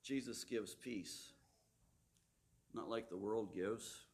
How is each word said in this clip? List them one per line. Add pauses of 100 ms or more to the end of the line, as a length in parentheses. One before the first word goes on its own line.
(120)
Jesus
gives
peace, (1500)
not
like
the
world
gives. (180)